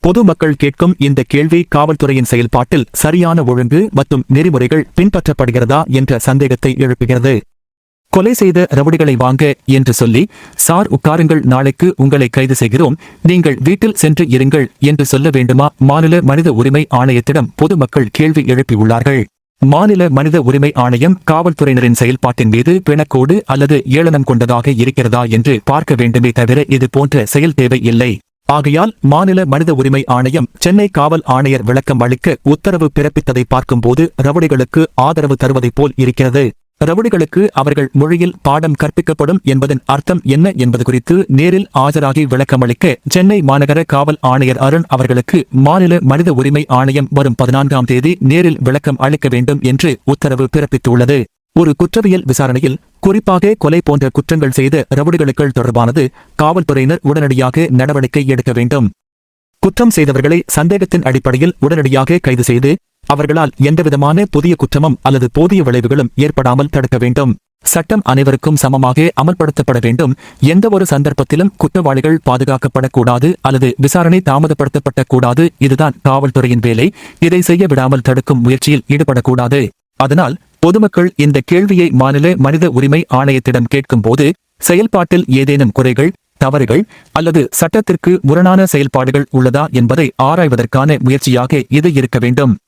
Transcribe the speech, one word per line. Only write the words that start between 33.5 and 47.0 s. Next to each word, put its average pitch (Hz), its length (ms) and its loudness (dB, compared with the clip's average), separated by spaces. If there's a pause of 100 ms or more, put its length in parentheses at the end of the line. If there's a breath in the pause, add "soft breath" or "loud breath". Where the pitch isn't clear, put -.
பார்க்கும்போது 123 520 0 (220)
ரவுடிகளுக்கு 147 560 0 (240)
ஆதரவு 151 340 -2
தருவதைப் 127 380 -2
போல் 139 140 0 (100)
இருக்கிறது. 131 400 0 (440)
ரவுடிகளுக்கு 185 540 0 (180)
அவர்கள் 143 280 -2 (120)
மொழியில் 170 360 0 (100)
பாடம் 151 360 0
கற்பிக்கப்படும் 160 580 -2 (120)
என்பதன் 135 300 -2 (120)
அர்த்தம் 170 280 -2 (120)
என்ன 175 180 2 (120)
என்பது 120 240 0
குறித்து 127 280 0 (220)
நேரில் 180 280 0 (160)
ஆஜராகி 143 400 0 (100)
விளக்கமளிக்க 131 600 0 (200)
சென்னை 190 240 4 (100)
மாநகர 139 340 2 (100)
காவல் 147 260 0 (120)
ஆணையர் 127 360 0
அருண் 160 280 0
அவர்களுக்கு 123 440 0 (280)
மாநில 175 340 2 (120)
மனித 170 280 0
உரிமை 143 240 -2 (140)
ஆணையம் 135 400 -2